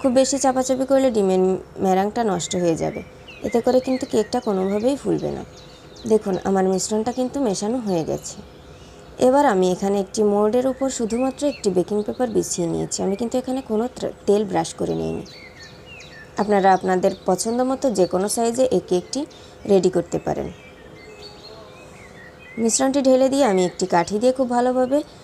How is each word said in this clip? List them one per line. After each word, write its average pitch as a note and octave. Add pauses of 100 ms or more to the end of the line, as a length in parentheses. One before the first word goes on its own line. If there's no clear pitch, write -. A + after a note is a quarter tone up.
খুব C4+
বেশি C4
চাপাচাপি C4
করলে C4+
ডিমের F#3 (220)
মেরাংটা G3
নষ্ট F#3
হয়ে F3
যাবে, D#3 (400)
এতে -
করে B3+
কিন্তু C4
কেকটা A#3
কোনোভাবেই G#3
ফুলবে D#3
না। C3+ (680)
দেখুন G#3
আমার F#3+
মিশ্রণটা G#3+
কিন্তু B3+
মেশানো A3
হয়ে F#3+
গেছে। D3 (840)
এবার C4+
আমি F#3
এখানে G3
একটি G3
মোল্ডের G#3+
উপর C4
শুধুমাত্র B3+
একটি B3
বেকিং G#3
পেপার A#3+
বিছিয়ে F3+
নিয়েছি। E3
আমি F#3+
কিন্তু A#3
এখানে B3+
কোনো A3+
ত্র-, - (140)
তেল G#3
ব্রাশ F3
করে F3
নিইনি। D#3+ (1120)
আপনারা G3
আপনাদের F#3 (140)
পছন্দ A3+
মতো C4
যে F#3
কোনো F#3
সাইজে A#3
এই G3
কেকটি F#3 (440)
রেডি F#3
করতে E3+
পারেন। D3+ (2000)
মিশ্রণটি C4
ঢেলে C4
দিয়ে C#4
আমি F#3+
একটি F3+
কাঠি F3+
দিয়ে B3
খুব B3+
ভালোভাবে B3+ (200)